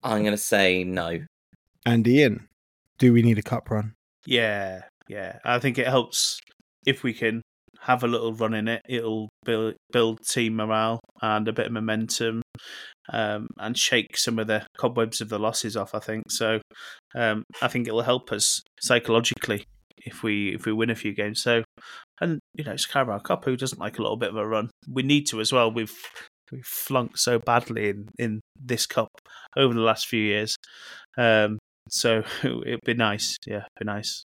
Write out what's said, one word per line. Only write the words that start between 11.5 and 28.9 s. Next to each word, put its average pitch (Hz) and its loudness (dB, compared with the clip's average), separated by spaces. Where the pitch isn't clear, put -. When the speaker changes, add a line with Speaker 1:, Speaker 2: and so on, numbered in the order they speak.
Speaker 3:
bit 113 -2
of - -4
momentum, 110 -2
um, 107 -2
and 113 -6
shake - 2
some 117 0
of 110 -2
the 107 0
cobwebs 117 0
of 110 -8
the 110 -4
losses 110 -2
off, 101 -6
I 110 -2
think. 110 -8
So, 110 0
um, 110 0
I 127 0
think 123 -2
it'll 113 0
help 123 0
us - 0
psychologically 117 2
if - -14
we, 101 -2
if - -6
we 113 0
win 113 0
a 117 0
few 107 -6
games. 104 -4
So, 117 2
and, 165 0
you 151 -6
know, 113 -6
it's - -4
Carabao 120 0
Cup. - -2
Who 131 0
doesn't 127 -6
like 104 -8
a 117 -2
little 104 0
bit 117 -2
of 104 -8
a 107 -2
run? 110 -2
We 131 -2
need 147 4
to 110 -4
as 110 0
well. 117 4
We've, 113 -4
we've 127 -14
flunked - -2
so 120 2
badly 113 2
in, 101 -6
in 110 -2
this 123 -2
cup 113 -2